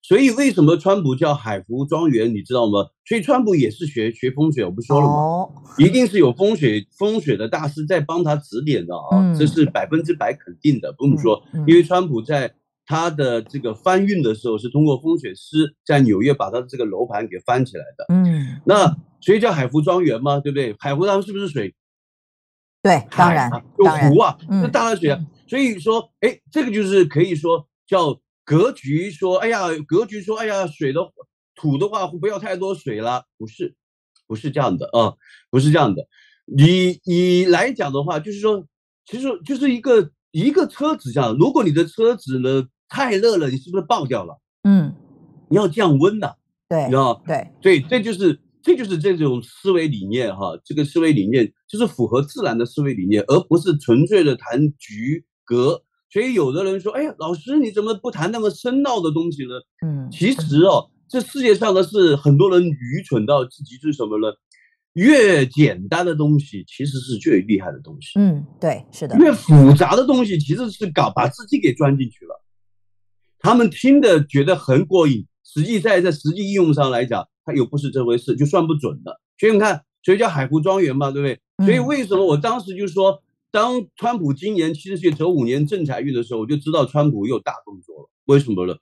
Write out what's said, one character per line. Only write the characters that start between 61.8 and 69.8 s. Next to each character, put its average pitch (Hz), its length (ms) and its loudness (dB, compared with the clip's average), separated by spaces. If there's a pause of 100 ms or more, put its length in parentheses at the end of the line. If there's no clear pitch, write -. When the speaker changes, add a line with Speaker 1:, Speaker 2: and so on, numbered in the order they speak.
Speaker 1:
事， 170 340 2
很 143 200 4
多 185 140 4
人 180 160 4
愚 127 380 -6
蠢 110 200 -2
到 135 200 0
自 - 180 -18
己 127 140 -20
是 151 160 -6
什 127 120 -4
么 107 140 -6
呢？ 107 160 -4 (600)
越 196 520 4
简 110 420 2
单 170 160 -2
的 170 100 -2
东 151 240 2
西， 104 280 -8
其 - 180 -10
实 135 140 -6
是 127 180 -8
最 104 240 2
厉 101 180 0
害 90 140 -8
的 71 80 -18
东 76 200 -20
西。 - 160 -20
Speaker 2:
嗯， 175 280 2 (160)
对， 151 320 -4
是 143 160 -10
的。 - 80 -2
Speaker 1:
越 302 160 6
复 143 420 8
杂 175 220 4